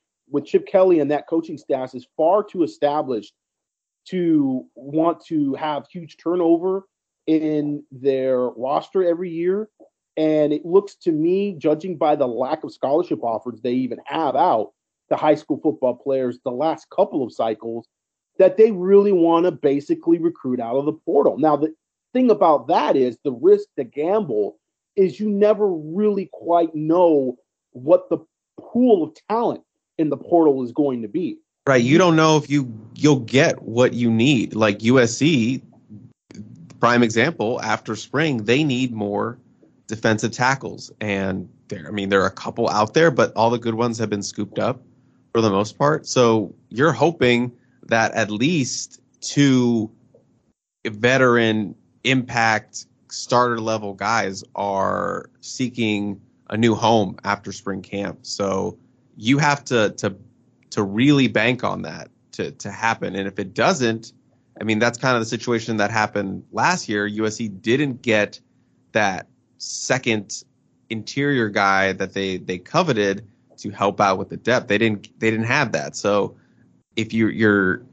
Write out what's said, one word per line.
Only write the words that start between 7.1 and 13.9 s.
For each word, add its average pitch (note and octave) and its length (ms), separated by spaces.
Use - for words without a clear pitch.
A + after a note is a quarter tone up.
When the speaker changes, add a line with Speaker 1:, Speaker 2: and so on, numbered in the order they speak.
Speaker 1:
in D3+ 640
their C3 480
roster C3 640
every E3+ 240
year. F3+ 380
And D3+ 340
it D#3 140
looks F#3+ 380
to E3+ 100
me, F#3 460
judging D#3 400
by D3+ 180
the C#3 100
lack B2+ 380
of D#3+ 80
scholarship D#3+ 500
offers A2+ 380
they B2 140
even B2+ 320